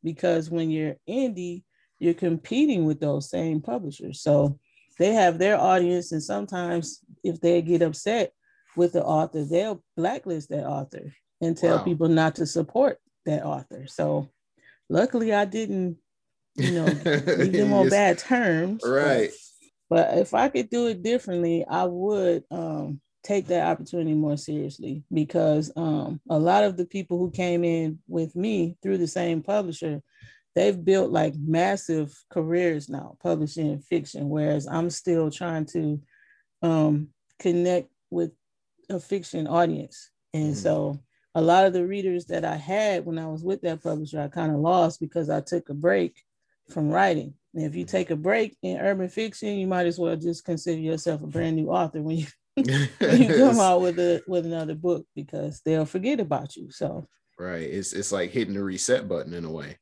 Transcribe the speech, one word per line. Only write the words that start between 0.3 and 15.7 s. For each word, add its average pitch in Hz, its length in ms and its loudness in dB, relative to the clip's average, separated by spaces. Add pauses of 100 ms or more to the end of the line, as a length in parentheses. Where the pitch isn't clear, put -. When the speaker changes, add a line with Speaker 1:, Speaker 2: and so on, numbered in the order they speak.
Speaker 1:
when 165 220 -2
you're 156 260 -2 (100)
indie, 185 580 -4 (340)
you're 170 160 2
competing 185 720 2
with 151 120 0
those 143 300 -2
same 165 320 -2
publishers. 165 640 -8
So 147 360 4 (400)
they 190 140 4
have 180 260 4
their 196 220 4
audience, 180 520 2
and 156 100 -2
sometimes 180 760 -4 (220)
if 165 200 -4
they 170 180 6
get 170 220 2
upset 185 500 0 (420)
with 175 200 2
the 170 100 2
author, 160 400 0
they'll 180 400 -2 (140)
blacklist 175 500 -4
that 147 160 -6
author 143 480 -8 (300)
and 165 140 0
tell 165 220 4
Speaker 2:
Wow. - 60 -2
Speaker 1:
people 165 240 2
not 160 280 4
to 165 100 -2
support 196 540 0 (260)
that 156 180 -2
author. 139 440 -8
So 151 420 -2 (580)
luckily 220 460 0
I 208 100 4
didn't, 196 520 -4 (580)